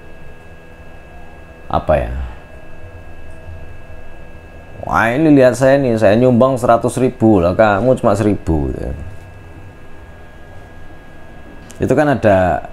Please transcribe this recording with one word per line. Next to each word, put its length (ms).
apa 320
ya? 160
"Wah, 240
ini 240
lihat 240
saya 240
nih, 160
saya 160
nyumbang 400
seratus 480
ribu, 400
lah 160
kamu 400
cuma 160
seribu." 560
Gitu. 160
Itu 160
kan 160
ada, 640